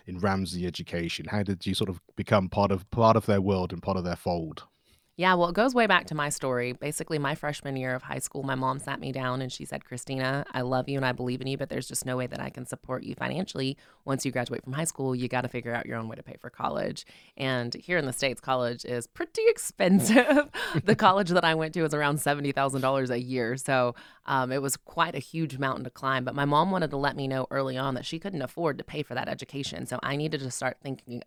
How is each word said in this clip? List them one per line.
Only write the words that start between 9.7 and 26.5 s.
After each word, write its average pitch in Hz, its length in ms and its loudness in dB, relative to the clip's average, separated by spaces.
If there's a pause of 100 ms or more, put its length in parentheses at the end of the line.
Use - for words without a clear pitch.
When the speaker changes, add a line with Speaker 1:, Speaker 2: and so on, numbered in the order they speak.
Speaker 2:
"Christina, 131 680 -4
I 127 100 -4
love 127 280 0
you 139 80 -2
and 131 80 0
I 127 60 2
believe 127 300 -4
in 135 60 -6
you, 135 100 -2
but 135 120 -6
there's 131 180 -4
just - 200 -6
no 127 100 -2
way 127 100 -2
that 127 120 -10
I 131 100 -6
can 127 160 -12
support - 380 -8
you 117 100 -8
financially. 135 640 -4 (260)
Once 135 220 -2
you 131 60 0
graduate 123 320 -4
from 127 100 -8
high 156 120 -2
school, 131 280 -2
you 123 140 -2
gotta 123 220 -2
figure 117 260 -6
out 120 100 -4
your 117 120 -6
own 113 100 -6
way 110 80 -10
to - 80 -16
pay - 160 -16
for - 100 -14
college." - 560 -4 (320)
And 127 380 -2
here 175 240 -2
in 147 60 0
the 123 80 -4
States, 131 280 -2
college 123 420 0
is 120 220 -4
pretty - 380 -6
<laughs> 453 40 6
expensive. 240 1040 6 (320)
The 220 140 4
college 196 340 6
that 170 160 4
I 160 80 6
went 160 220 0
to 170 80 2
was 151 100 2
around 147 260 2
seventy 143 340 2
thousand 135 280 2
dollars 131 300 2
a 123 100 0
year. 127 360 -2
So, 127 360 2 (320)
um, 131 260 0
it 139 100 0
was 135 140 -2
quite 165 380 -2
a 147 60 -6
huge 139 400 -4
mountain 131 240 -2
to 127 80 -8
climb. 131 320 0
But 127 120 -4
my 143 100 2
mom 151 260 4